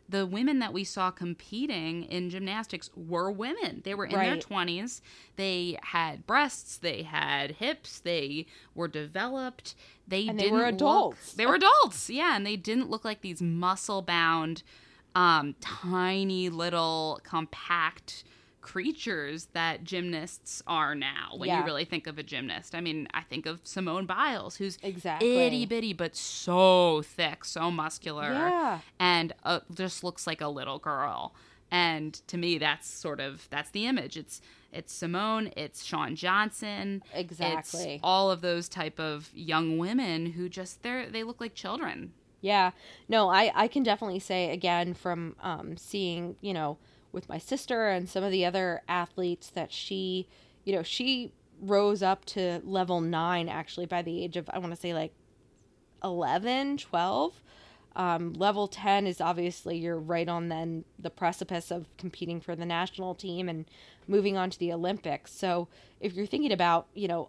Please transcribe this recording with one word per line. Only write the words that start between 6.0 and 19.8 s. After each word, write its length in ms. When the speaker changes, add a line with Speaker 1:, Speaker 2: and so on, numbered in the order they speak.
Speaker 1:
breasts, 500
they 280
had 480
hips, 480
they 460
were 140
developed. 880
They 220
Speaker 2:
And 100
they 60
Speaker 1:
didn't 140
Speaker 2:
were 80
Speaker 1:
look 80
Speaker 2:
adults. 580
Speaker 1:
They 140
were 80
adults, 560
yeah, 260
and 80
they 120
didn't 340
look 160
like 160
these 180
muscle-bound, 1200
um, 460
tiny 920
little 720
compact 1000
creatures 960
that 280